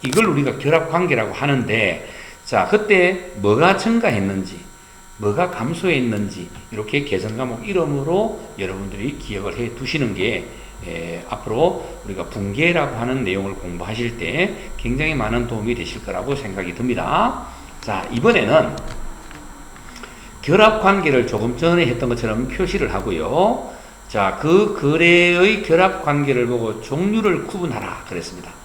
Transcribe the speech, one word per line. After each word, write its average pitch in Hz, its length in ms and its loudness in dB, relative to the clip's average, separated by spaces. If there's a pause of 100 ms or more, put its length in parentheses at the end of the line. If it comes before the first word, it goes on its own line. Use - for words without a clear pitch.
이걸 170 220 4
우리가 143 320 0
결합 160 320 2
관계라고 143 420 0
하는데, 110 760 0 (360)
자, 98 240 2
그때 190 680 4
뭐가 120 400 4
증가했는지, 101 840 0 (580)
뭐가 110 320 0
감소했는지 113 960 -2 (220)
이렇게 113 340 -4
계정 107 320 -4
과목 123 320 -6
이름으로 170 720 -2 (180)
여러분들이 98 600 -6
기억을 98 400 -8
해 117 160 -6
두시는 131 400 -2
게, 92 320 -2 (400)
에, 85 420 -8
앞으로 123 580 0 (180)
우리가 92 220 -8
분계라고 135 720 0
하는 120 280 -2
내용을 98 300 -2
공부하실 107 640 -6
때 139 360 -2 (220)
굉장히 151 380 -2
많은 117 340 -2
도움이 117 260 -2
되실 - 300 -8
거라고 101 320 -4
생각이 95 380 -6
듭니다. 127 720 -2 (340)
자, 95 320 -6
이번에는 135 640 4 (1700)
결합 214 380 6
관계를 160 460 4
조금 113 300 -2
전에 170 300 4
했던 120 220 0
것처럼 113 400 0
표시를 180 460 -2
하고요. 104 760 0 (380)
자, 98 320 0
그 196 400 4
거래의 175 840 6
결합 185 400 4
관계를 139 420 2
보고 113 340 -2
종류를 196 680 0
구분하라 110 640 -6
그랬습니다. 87 420 -10 (140)